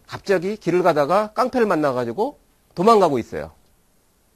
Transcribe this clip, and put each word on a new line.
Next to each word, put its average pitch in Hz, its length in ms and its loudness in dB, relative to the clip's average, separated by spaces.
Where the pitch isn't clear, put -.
갑자기 190 500 -4
길을 180 260 -2
가다가 175 500 0
깡패를 247 340 0
만나가지고 147 720 -2
도망가고 180 440 4
있어요. 80 320 -10